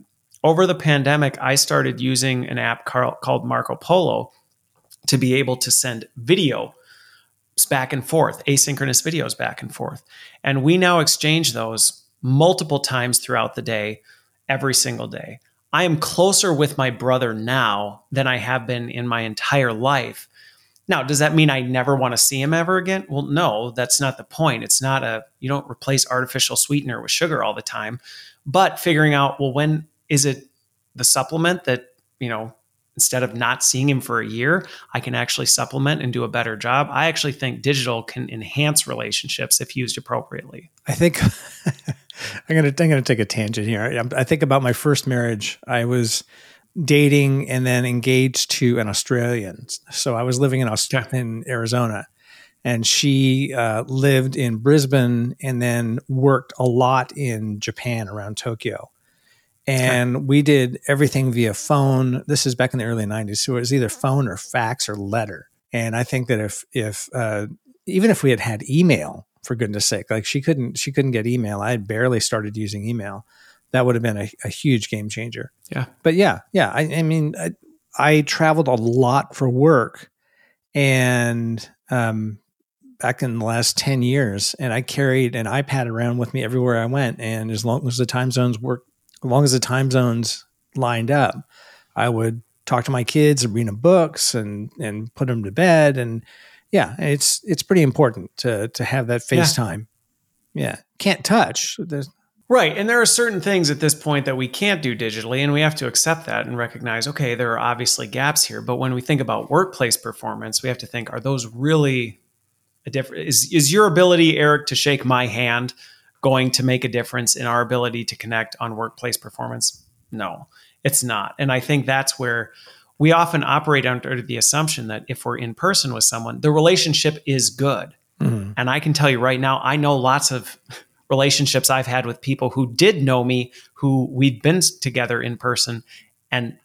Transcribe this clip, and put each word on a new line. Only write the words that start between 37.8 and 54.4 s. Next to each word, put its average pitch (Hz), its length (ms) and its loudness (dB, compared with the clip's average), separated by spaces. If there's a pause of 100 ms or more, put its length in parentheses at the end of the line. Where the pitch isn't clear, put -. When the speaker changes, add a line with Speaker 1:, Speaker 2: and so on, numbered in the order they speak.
Speaker 1:
can 127 260 -10
enhance 147 560 0
relationships 117 760 -4
if - 140 -10
used 123 240 -4
appropriately. - 720 -10 (160)
Speaker 2:
I 147 60 -2
think - 300 2
<laughs> - 440 0 (800)
I'm 160 60 0
gonna, 156 140 6
I'm 160 200 2
gonna 139 140 4
take 113 160 2
a 110 60 0
tangent 107 420 -2
here. 110 140 -2 (340)
I, 131 60 0
I 127 40 0
think 151 180 2
about 135 200 4
my 123 100 2
first 143 340 2
marriage. 120 600 -2
I 117 200 0
was 120 360 0 (640)
dating 143 640 4
and 127 160 0
then 123 180 2
engaged 127 680 2
to 120 260 2
an 107 100 -2
Australian. 120 800 -4 (240)
So - 240 -2
I 117 80 -2
was 127 160 0
living 135 220 2
in 123 80 0
Aust-, 107 260 -2
Speaker 1:
Okay. 127 240 -2
Speaker 2:
in 113 300 -6
Arizona, 113 580 -2 (580)
and 117 220 -2
she, 135 680 2
uh, 117 320 0
lived 131 520 2
in 120 200 -2